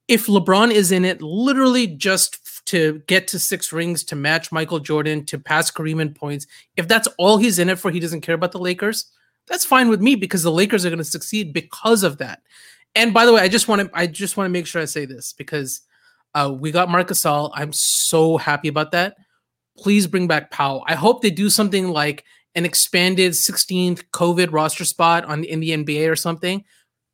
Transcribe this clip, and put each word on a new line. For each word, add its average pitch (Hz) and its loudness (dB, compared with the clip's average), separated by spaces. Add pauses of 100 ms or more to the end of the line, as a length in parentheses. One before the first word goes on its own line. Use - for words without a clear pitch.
if 226 2
LeBron 202 4
is 202 4
in 185 4
it 185 -2
literally 247 2
just 180 -2
f-, - -18
to 156 0
get 185 2
to 185 -6
six - -4
rings, 170 -4
to - -10
match 156 -2
Michael 160 -4
Jordan, 151 -2
to 147 -10
pass 156 -2
Kareem 156 -6
in 151 -4
points, 143 -10 (300)
if 170 -4
that's 226 2 (100)
all 202 6
he's 202 2
in 180 2
it 185 0
for, 190 -2
he 170 -4
doesn't 165 -6
care 165 -2
about 175 -4
the 185 -12
Lakers, 180 -4 (360)
that's - -4
fine 254 4
with 214 4
me, 262 6
because 190 -2
the 165 2
Lakers 196 2
are 180 0
gonna 165 -6
succeed 175 -6
because 196 0
of 147 -2
that. - -12 (520)
And 226 2
by 233 6
the 240 8
way, 220 8
I 185 4
just 220 0
wanna, 202 0
I 175 -2
just 180 -6
wanna 190 -2
make 180 -4
sure 170 -6
I 156 -4
say 147 -8
this, 127 -14
because, 139 -8 (540)
uh, 143 -2
we 147 -6
got 175 0
Marc 175 0
Gasol. 147 0
I'm 151 -8
so - 0
happy 147 -2
about 151 -2
that. 175 -2 (640)
Please 202 2
bring 180 -2
back 151 0
Powell. 139 -2
I 160 0
hope 220 2
they 214 4
do 190 -2
something 196 0
like 147 -2 (300)
an 170 0
expanded 180 2
sixteenth 180 -2
covid 175 2
roster 156 -2
spot 170 2
on, 151 -4
in 160 -6
the 160 -2
N 151 -4
B 151 -2
A 160 2
or 151 0
something. 180 -4 (500)